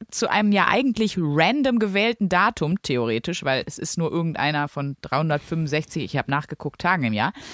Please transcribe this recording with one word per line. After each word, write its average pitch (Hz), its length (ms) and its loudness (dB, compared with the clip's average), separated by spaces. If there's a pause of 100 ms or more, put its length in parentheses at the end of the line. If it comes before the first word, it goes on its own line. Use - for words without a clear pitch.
(120)
zu - 180 -2
einem 208 220 2
ja 190 160 4
eigentlich 226 500 2
random 208 640 2
gewählten 208 480 0
Datum", 180 540 2
theoretisch, 117 640 -2
weil 131 200 0
es - 140 -12
ist - 180 -4
nur 165 140 -2
irgendeiner 151 560 -2
von 139 340 -6
dreihundertfünfundsechzig, 151 1000 -2
ich - 140 -4
hab 127 100 -2
nachgeguckt, 147 540 -6
Tagen 175 240 2
im 110 80 0
Jahr. 113 180 0 (220)